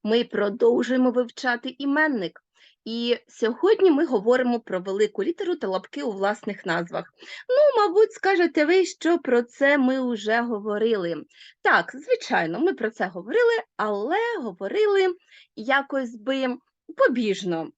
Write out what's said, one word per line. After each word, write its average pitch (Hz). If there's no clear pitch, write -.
Ми 226
продовжуємо 240
вивчати 247
іменник. 277
І 233
сьогодні 349
ми 294
говоримо 240
про 185
велику 202
літеру 349
та 247
лапки 196
у 240
власних 196
назвах. 175
Ну, 523
мабуть, 415
скажете 349
ви, 359
що 330
про 247
це 277
ми 254
вже 214
говорили. 208
Так, 220
звичайно, 233
ми 349
про 220
це 208
говорили, 247
але 214
говорили 359
якось 269
би 254
побіжно. 196